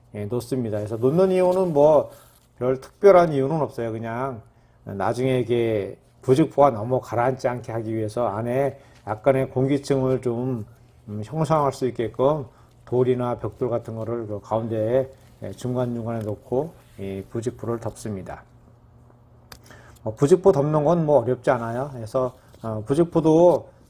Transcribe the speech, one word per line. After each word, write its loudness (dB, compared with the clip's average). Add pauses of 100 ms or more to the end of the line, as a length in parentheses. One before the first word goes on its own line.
(140)
예, -8
놓습니다. -4
그래서 -6
놓는 2
이유는 2
뭐 6 (480)
별 -2
특별한 6
이유는 0
없어요. -4
그냥 -6 (440)
나중에 0
이게 -2 (240)
부직포가 4
너무 -2
가라앉지 -2
않게 -8
하기 -6
위해서 -4
안에 -2 (280)
약간의 0
공기층을 0
좀, -4 (440)
음, -8
형성할 0
수 -4
있게끔 -2 (460)
돌이나 0
벽돌 -6
같은 -6
거를 -8
그 -8
가운데에, -2 (320)
예, -10
중간중간에 -6
놓고 -4 (240)
이 -10
부직포를 -6
덮습니다. -12 (1600)
어, -6
부직포 4
덮는 0
건 2
뭐 4
어렵지 -2
않아요. -4
그래서, -4 (280)
어, -8
부직포도, 4 (200)